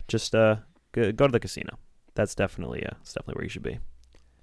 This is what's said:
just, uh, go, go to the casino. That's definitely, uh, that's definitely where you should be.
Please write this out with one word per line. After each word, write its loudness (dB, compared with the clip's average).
just, 0
uh, 8
go, 2
go 6
to 2
the 4
casino. -6
That's 0
definitely, -4
uh, -8
that's -20
definitely -8
where -4
you -8
should -10
be. -6